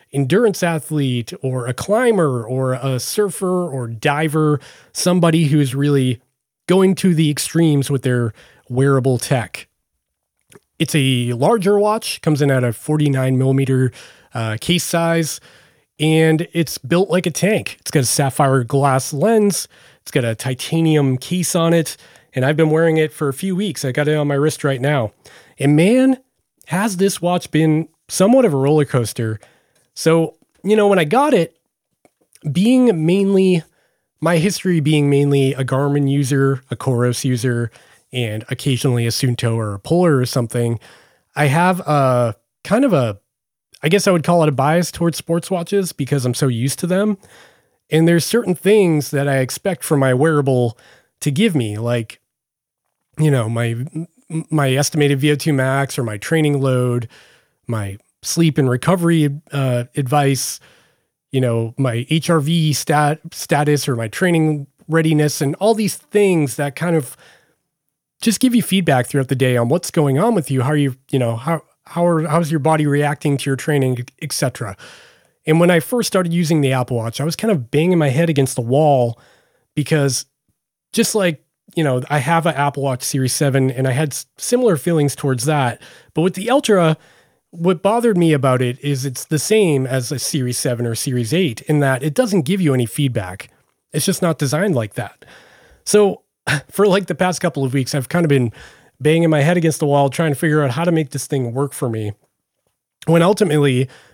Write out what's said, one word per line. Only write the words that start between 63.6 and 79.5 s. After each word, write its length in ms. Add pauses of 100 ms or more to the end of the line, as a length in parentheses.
or 60
my 140
training 580 (220)
readiness, 520
and 160
all 180
these 220
things 600
that 200
kind 200
of 200 (1040)
just 200
give 140
you 80
feedback 440
throughout 220
the 60
day 220
on 120
what's 220
going 280
on 160
with 160
you, 120
how 80
are 60
you, 200 (140)
you 80
know, 180
how, 260 (220)
how 200
are, 220
how's 240
your 100
body 260
reacting 500
to 120
your 80
training, 500 (160)
et 100
cetera. 440 (680)
And 140
when 100
I 100
first 260
started 260
using 280
the 120
Apple 240
Watch, 240
I 40
was 120
kind 160
of 180
banging 280
my 100
head 200
against 280
the 60
wall 580 (540)